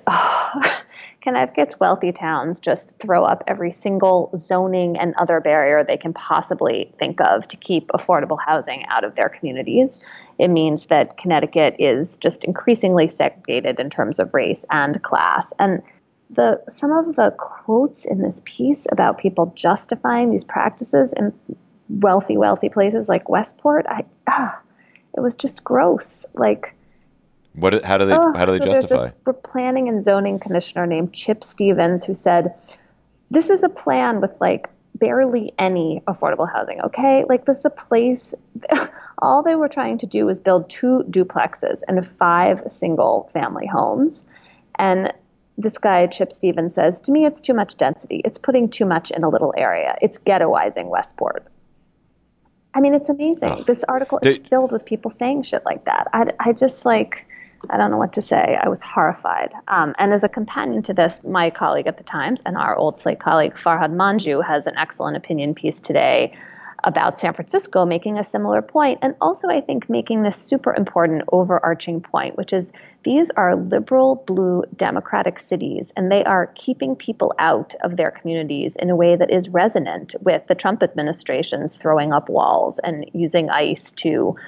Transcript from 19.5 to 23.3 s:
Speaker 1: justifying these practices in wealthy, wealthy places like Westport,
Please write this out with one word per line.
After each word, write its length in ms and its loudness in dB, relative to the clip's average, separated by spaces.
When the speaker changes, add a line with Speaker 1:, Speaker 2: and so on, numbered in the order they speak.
Speaker 1:
justifying 760 0
these 140 -2
practices 720 0
in 160 -2
wealthy, 480 2
wealthy 320 2
places 400 0
like 180 0
Westport, 640 0